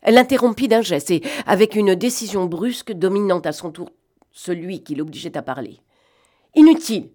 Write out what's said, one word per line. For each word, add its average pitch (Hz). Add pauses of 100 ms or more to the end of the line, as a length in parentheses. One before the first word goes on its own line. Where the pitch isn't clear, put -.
Elle 226
l'interrompit 247
d'un 226
geste, 165
et, 170 (240)
avec 208
une 202
décision 196
brusque, 202
dominant 190
à 165
son 165
tour 165 (420)
celui 175
qui 147
l'obligeait 151
à 160
parler. 127 (760)
Inutile 302